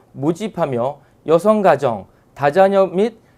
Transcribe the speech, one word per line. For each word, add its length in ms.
모집하며 840
여성가정, 760
다자녀 520
및, 320